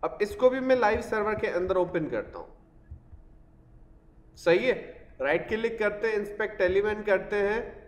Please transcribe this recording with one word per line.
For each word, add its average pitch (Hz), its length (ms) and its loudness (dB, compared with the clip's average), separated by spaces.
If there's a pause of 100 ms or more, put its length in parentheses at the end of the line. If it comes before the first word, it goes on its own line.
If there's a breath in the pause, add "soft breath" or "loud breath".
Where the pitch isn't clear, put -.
अब 160 180 -4
इसको 208 280 4
भी 262 100 0
मैं 262 160 4
live 226 280 2
server 214 320 -2
के 214 140 -2
अंदर 185 280 0
open 175 320 0
करता 107 300 -6
हूँ। 78 80 -14 (1900)
सही 185 280 4
है, 240 100 2 (460)
Right 156 260 0
click 226 320 -2
करते 208 280 0
हैं, 220 100 0
inspect 202 440 -4
element 202 440 2
करते 190 340 0
हैं 208 220 0 (260)